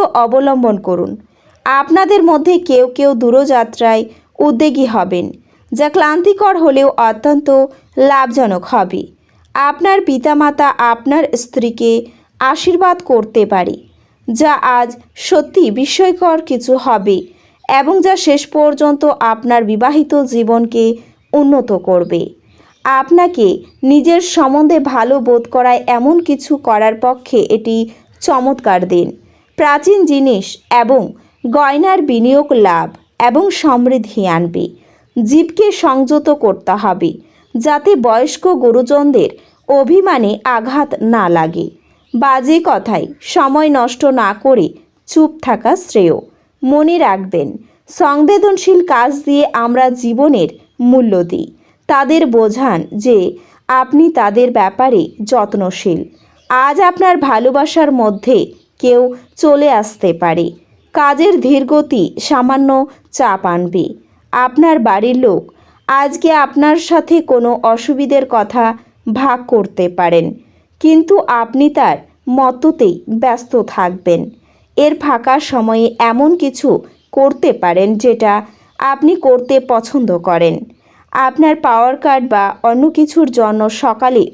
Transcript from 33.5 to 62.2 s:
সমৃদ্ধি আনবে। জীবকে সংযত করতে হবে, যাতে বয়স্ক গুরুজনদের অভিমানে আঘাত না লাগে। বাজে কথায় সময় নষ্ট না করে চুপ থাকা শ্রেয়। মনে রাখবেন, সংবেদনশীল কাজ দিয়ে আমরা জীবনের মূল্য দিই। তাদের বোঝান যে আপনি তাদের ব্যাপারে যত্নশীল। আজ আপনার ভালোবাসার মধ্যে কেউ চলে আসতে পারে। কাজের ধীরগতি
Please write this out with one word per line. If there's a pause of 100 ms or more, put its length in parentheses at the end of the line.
সমৃদ্ধি
আনবে। (520)
জীবকে (120)
সংযত (120)
করতে
হবে, (440)
যাতে (100)
বয়স্ক (120)
গুরুজনদের (380)
অভিমানে (160)
আঘাত (160)
না
লাগে। (480)
বাজে
কথায় (240)
সময়
নষ্ট (120)
না
করে (420)
চুপ (120)
থাকা
শ্রেয়। (440)
মনে
রাখবেন, (420)
সংবেদনশীল
কাজ (140)
দিয়ে (100)
আমরা
জীবনের (320)
মূল্য (120)
দিই। (420)
তাদের
বোঝান (200)
যে (520)
আপনি
তাদের
ব্যাপারে (220)
যত্নশীল। (500)
আজ
আপনার
ভালোবাসার
মধ্যে (420)
কেউ (360)
চলে
আসতে
পারে। (480)
কাজের
ধীরগতি (180)